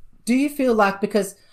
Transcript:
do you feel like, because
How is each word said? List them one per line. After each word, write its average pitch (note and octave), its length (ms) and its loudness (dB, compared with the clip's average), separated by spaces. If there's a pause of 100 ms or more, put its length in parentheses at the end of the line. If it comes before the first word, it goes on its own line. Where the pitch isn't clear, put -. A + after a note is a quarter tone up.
(240)
do A3+ 120 -2
you C#4 120 0
feel C4 240 0
like, G3+ 280 2
because G3+ 340 -2 (180)